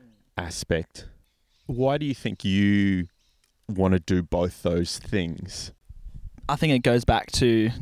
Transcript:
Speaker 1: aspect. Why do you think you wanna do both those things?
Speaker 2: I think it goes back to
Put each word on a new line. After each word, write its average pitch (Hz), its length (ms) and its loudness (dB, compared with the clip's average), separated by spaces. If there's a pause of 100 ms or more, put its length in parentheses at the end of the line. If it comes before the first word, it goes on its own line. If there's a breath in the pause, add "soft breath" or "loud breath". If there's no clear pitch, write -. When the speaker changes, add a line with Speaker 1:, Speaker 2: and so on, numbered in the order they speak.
(380 soft breath)
Speaker 1:
aspect. - 680 -4 (600)
Why 135 320 0
do 151 80 -4
you 135 80 -2
think - 280 -8
you 98 680 2 (600)
wanna 95 300 2
do 90 240 0
both 87 400 -2
those 87 360 -2
things? - 760 -6 (800)
Speaker 2:
I 147 60 -2
think 156 160 2
it 131 60 4
goes 120 260 2
back - 280 0
to 113 360 4 (140)